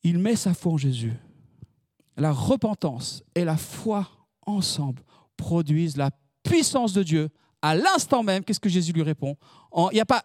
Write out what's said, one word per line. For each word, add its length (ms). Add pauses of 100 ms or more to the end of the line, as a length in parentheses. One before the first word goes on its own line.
Il 160
met 180
sa 160
foi 180
en 60
Jésus. 340 (1040)
La 160
repentance 920 (100)
et 80
la 140
foi 520 (360)
ensemble 580 (320)
produisent 640
la 140 (320)
puissance 500
de 100
Dieu. 260 (320)
À 140
l'instant 480
même, 220
qu'est-ce 160
que 80
Jésus 240
lui 80
répond ? 340 (340)
En, 200
il 60
n'y 40
a 60
pas 200